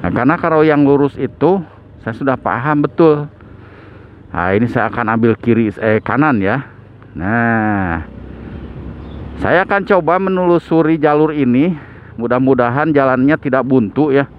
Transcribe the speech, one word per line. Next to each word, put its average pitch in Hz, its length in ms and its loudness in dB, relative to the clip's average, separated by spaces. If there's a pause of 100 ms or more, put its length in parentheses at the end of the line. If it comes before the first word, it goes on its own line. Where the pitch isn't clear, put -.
Nah, 87 80 -2
karena 123 240 2
kalau 160 320 2
yang 147 160 4
lurus 139 320 2
itu, 160 480 -2 (400)
saya 113 80 -6
sudah 131 240 -2
paham 127 480 -2
betul. 151 480 2 (1040)
Nah, 87 160 -2
ini 110 160 2
saya 113 240 -2
akan 113 240 -2
ambil 113 240 0
kiri, 113 400 0
eh, 107 240 0
kanan 123 400 0
ya. 120 320 -4 (400)
Nah, 104 880 -2 (1400)
saya 156 240 2
akan 196 240 -2
coba 180 320 2
menelusuri 175 800 2
jalur 151 320 2
ini. 139 400 2 (480)
Mudah-mudahan 127 720 2
jalannya 135 480 2
tidak 131 240 0
buntu 131 480 0
ya. 139 160 2 (120)